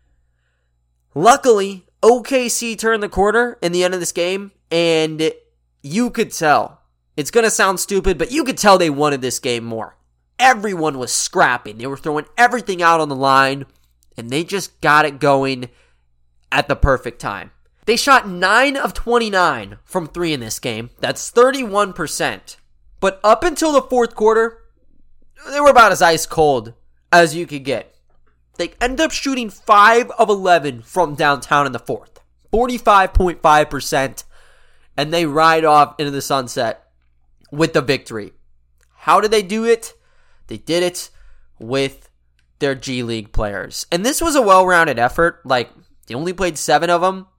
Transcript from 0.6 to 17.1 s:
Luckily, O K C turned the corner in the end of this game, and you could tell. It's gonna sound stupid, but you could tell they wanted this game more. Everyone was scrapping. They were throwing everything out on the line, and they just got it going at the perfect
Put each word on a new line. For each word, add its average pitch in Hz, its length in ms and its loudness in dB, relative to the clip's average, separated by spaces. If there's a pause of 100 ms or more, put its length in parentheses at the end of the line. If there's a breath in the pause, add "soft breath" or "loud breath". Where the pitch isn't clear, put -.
Luckily, 196 760 2 (140)
O 233 200 4
K 254 260 -2
C 233 280 -6
turned 220 280 -2
the 202 60 -8
corner 214 520 0
in 175 120 -2
the 180 100 0
end 180 100 0
of 185 60 -6
this 170 140 -6
game, 190 380 -4 (200)
and 160 640 0 (480)
you 208 280 -4
could 233 220 -4
tell. 139 500 -2 (340)
It's 147 160 -6
gonna 226 200 2
sound 190 280 0
stupid, 190 380 -2
but 160 140 -6
you 294 120 -2
could 247 140 -4
tell 196 200 6
they 175 120 2
wanted 143 320 -2
this 127 180 -6
game 120 240 -4
more. 113 320 -10 (420)
Everyone 196 600 0
was 123 160 -8
scrapping. 123 640 -2
They 117 100 -10
were 139 80 -8
throwing 151 300 -6 (120)
everything 226 440 0
out 165 180 4
on 156 100 -2
the 139 60 -6
line, 135 500 2 (520)
and 117 120 -14
they 143 140 -2
just - 380 -10
got 151 240 4
it 143 140 -8
going 135 500 0 (840)
at - 160 -2
the 139 80 -2
perfect 127 460 -2